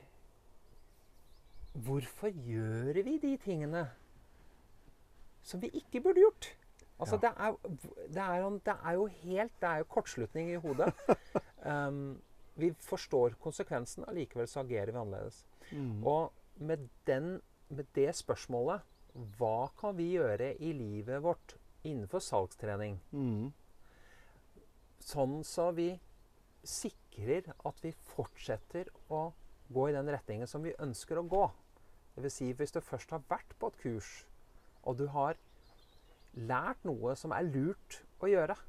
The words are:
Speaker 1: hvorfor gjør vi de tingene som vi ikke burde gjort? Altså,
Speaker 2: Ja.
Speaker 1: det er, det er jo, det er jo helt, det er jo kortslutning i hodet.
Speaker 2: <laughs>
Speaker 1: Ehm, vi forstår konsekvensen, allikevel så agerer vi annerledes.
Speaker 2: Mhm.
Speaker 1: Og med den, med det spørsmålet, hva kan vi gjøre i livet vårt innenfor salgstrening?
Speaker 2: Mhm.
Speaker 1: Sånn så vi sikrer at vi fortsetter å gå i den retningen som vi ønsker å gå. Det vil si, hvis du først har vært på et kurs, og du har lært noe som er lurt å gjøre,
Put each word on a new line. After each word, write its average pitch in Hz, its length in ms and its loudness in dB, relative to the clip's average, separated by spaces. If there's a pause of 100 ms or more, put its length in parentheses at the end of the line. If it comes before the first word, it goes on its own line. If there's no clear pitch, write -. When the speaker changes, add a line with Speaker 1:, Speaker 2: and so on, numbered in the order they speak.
(1700)
Speaker 1:
hvorfor 135 580 -2 (140)
gjør 117 580 0
vi 277 160 0
de 285 180 0
tingene 160 480 -2 (1600)
som - 180 -8
vi - 120 -4
ikke - 280 -4
burde 359 220 10
gjort? - 260 8 (500)
Altså, 165 160 0
Speaker 2:
Ja. 104 40 2
Speaker 1:
det 233 180 4
er, 208 180 0 (580)
det 185 100 0
er 180 160 2
jo, 196 100 2 (160)
det 208 180 2
er 170 100 0
jo 190 140 4
helt, 190 440 -2 (100)
det 180 80 4
er 160 80 2
jo 156 60 2
kortslutning 160 680 -2
i 170 40 -2
hodet. 160 380 2 (140)
Speaker 2:
<laughs> - 580 2
Speaker 1:
Ehm, 143 560 -2 (340)
vi 165 160 2
forstår 123 720 2
konsekvensen, 151 680 -4
allikevel 151 400 -2
så - 140 -6
agerer 110 300 0
vi 120 80 -4
annerledes. 104 460 -6 (260)
Speaker 2:
Mhm. 123 340 -2
Speaker 1:
Og 151 260 4 (260)
med 151 300 -2 (200)
den, 156 340 2 (280)
med 139 160 -6 (100)
det 143 200 6
spørsmålet, 131 640 0 (560)
hva 117 300 2 (100)
kan 208 200 -2
vi 170 160 0
gjøre 127 480 4
i 160 120 -2
livet 113 500 -4
vårt - 320 -2 (280)
innenfor 147 360 -4
salgstrening? 104 800 0 (120)
Speaker 2:
Mhm. 127 400 0 (1500)
Speaker 1:
Sånn 143 440 0
så 175 300 0
vi 170 260 0 (640)
sikrer 139 880 -4 (140)
at - 180 -8
vi 160 80 -4
fortsetter - 920 -6 (240)
å 156 220 -2 (420)
gå 131 160 4
i 147 40 2
den 139 160 0
retningen 120 380 -4
som 147 160 -6
vi 165 160 -4
ønsker 151 380 -4
å 175 100 0
gå. 190 160 6 (720)
Det 123 80 -6
vil 135 80 -2
si, 127 220 -2
hvis 143 180 -4
du 165 100 -2
først - 300 -8
har 160 180 -4
vært - 300 -4
på - 80 0
et - 140 -8
kurs, - 440 -6 (580)
og 127 140 -2
du 143 100 0
har 143 280 0 (1000)
lært 127 500 0
noe 127 300 0
som 160 160 -6
er 156 120 0
lurt 151 580 -2 (200)
å - 60 0
gjøre, 190 280 6 (140)